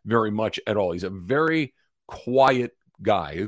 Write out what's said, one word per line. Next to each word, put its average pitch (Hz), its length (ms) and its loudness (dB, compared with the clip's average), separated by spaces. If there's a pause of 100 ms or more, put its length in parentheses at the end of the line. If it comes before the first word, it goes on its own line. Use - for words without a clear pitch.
very 110 280 0
much 107 340 -2
at 107 100 0
all. 92 140 2
He's 87 140 -6
a 92 60 -6
very 139 640 -2 (340)
quiet 127 640 2 (280)
guy. 95 480 -2